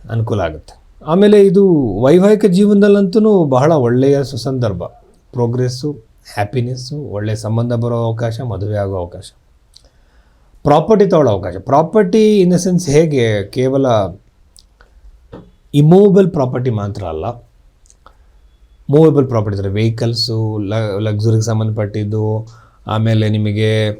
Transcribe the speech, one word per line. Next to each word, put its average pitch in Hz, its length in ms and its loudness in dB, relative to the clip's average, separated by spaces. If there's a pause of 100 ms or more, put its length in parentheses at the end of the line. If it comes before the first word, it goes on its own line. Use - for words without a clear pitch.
ಅನುಕೂಲ 113 320 -4
ಆಗುತ್ತೆ. 80 420 -10 (220)
ಆಮೇಲೆ 202 400 4
ಇದು 196 240 4 (320)
ವೈವಾಹಿಕ 185 440 4
ಜೀವನದಲ್ಲಂತೂ 202 1000 4
ಬಹಳ 135 280 2
ಒಳ್ಳೆಯ 135 500 2
ಸುಸಂದರ್ಭ, 120 600 -6 (500)
ಪ್ರೋಗ್ರೆಸ್ಸು, 123 580 -4 (420)
ಹ್ಯಾಪಿನೆಸ್ಸು, 123 640 -6 (140)
ಒಳ್ಳೆಯ 107 240 -6
ಸಂಬಂಧ 113 380 -4
ಬರೋ 117 220 -4
ಅವಕಾಶ, 113 460 -4
ಮದುವೆ 104 360 -6
ಆಗೋ 98 180 -4
ಅವಕಾಶ. 87 360 -12 (1300)
ಪ್ರಾಪರ್ಟಿ 165 440 2
ತಗೊಳ್ಳೋ 151 240 2
ಅವಕಾಶ. 92 280 -6
ಪ್ರಾಪರ್ಟಿ 190 840 2
in 175 80 2
the 180 160 0
sense 170 240 -2
ಹೇಗೆ, 123 560 0
ಕೇವಲ 131 380 -2 (1900)
ಇಮ್ಮೂವಬಲ್ 180 580 4
ಪ್ರಾಪರ್ಟಿ 127 380 -4
ಮಾತ್ರ 101 340 -6
ಅಲ್ಲ, 80 220 -8 (1600)
ಮೂವೇಬಲ್ 143 380 4
ಪ್ರಾಪರ್ಟಿ 104 320 -4
ಇದ್ರೆ 98 120 -4
ವೆಹಿಕಲ್ಸು, 113 880 -2
ಲ-, 104 420 -4
ಲಕ್ಸುರಿಗೆ 107 420 0
ಸಂಬಂಧಪಟ್ಟಿದ್ದು, 107 1040 -4 (400)
ಆಮೇಲೆ 110 420 0
ನಿಮಗೆ 107 720 -2